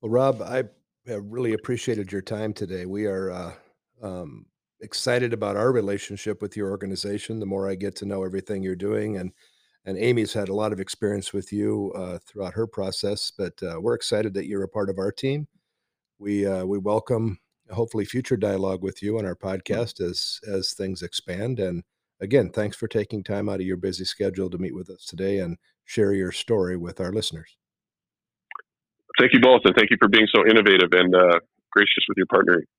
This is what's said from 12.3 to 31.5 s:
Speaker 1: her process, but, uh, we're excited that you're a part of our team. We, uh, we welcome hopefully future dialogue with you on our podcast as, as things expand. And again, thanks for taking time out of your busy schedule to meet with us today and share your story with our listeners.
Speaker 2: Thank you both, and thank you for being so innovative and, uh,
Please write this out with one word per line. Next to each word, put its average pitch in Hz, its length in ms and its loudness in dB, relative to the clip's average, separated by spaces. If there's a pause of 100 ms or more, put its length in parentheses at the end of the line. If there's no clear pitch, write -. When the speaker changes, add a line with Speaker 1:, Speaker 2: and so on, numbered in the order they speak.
Speaker 1:
her 113 120 -2
process, 101 680 -6
but, 90 260 -6
uh, 82 180 -8
we're 110 140 0
excited 107 400 -2
that 92 120 -6
you're 98 180 -6
a - 40 -8
part 101 220 -4
of 95 80 -6
our 95 120 -2
team. 143 380 -4 (720)
We, 101 260 -2
uh, 95 220 -2
we 101 100 -2
welcome 107 640 -2 (320)
hopefully 110 340 -4
future 123 320 -4
dialogue 95 460 -2
with 95 200 -8
you 107 160 -2
on 107 60 -4
our 90 100 -6
podcast 98 680 -6
as, - 460 -6
as 95 260 -4
things 95 300 -6
expand. 98 560 -6
And 90 240 -4 (380)
again, 101 300 2
thanks 104 260 -4
for 113 100 -8
taking 104 380 -4
time 104 240 -4
out 95 120 -4
of 92 60 -2
your 92 100 -2
busy 92 280 -6
schedule 95 460 -4
to 90 80 -8
meet 90 160 -6
with 92 160 -14
us 92 160 -20
today 98 320 -2
and 85 180 -4 (280)
share 101 280 2
your 95 200 0
story 92 440 -2
with 87 240 -8
our 92 120 -4
listeners. 82 440 -6 (1600)
Speaker 2:
Thank 120 140 8
you 127 80 8
both, 127 240 10
and - 100 8
thank 107 160 6
you 110 80 4
for 107 100 6
being 107 260 6
so 110 120 8
innovative 98 460 8
and, 90 220 6
uh, 90 260 8 (320)